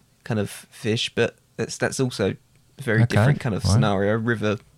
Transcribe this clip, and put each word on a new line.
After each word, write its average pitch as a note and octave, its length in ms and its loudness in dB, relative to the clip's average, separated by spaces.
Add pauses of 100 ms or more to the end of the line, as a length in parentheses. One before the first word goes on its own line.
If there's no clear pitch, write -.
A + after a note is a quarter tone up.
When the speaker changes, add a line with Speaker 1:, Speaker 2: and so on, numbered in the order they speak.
(240)
Speaker 1:
kind A2+ 160 -4
of G2+ 100 -2
fish, - 640 -6
but - 220 -2 (220)
that's, - 200 -6
that's - 220 -4
also B2 320 0 (460)
a - 40 -16
very A2 220 2
Speaker 2:
Okay, A#2 140 0
Speaker 1:
different B2+ 220 4
kind G#2+ 160 -2
of - 100 -4
Speaker 2:
right. F#2 80 4
Speaker 1:
scenario, G#2 440 2
river G#2+ 400 -2 (200)